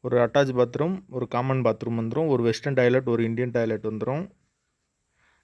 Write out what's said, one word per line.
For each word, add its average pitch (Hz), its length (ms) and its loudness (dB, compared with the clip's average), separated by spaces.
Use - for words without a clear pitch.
ஒரு 120 180 0
அட்டாச் 131 360 2
பாத்ரூம், 135 540 0
ஒரு 123 200 -6
காமன் 131 340 0
பாத்ரூம் 117 380 -2
வந்துரும். 127 280 -2
ஒரு 123 140 2
வெஸ்டர்ன் 117 320 0
டாய்லெட், 123 340 2
ஒரு 117 160 0
இந்தியன் 117 260 -4
டாய்லெட் 113 360 -2
வந்துரும். 120 440 -6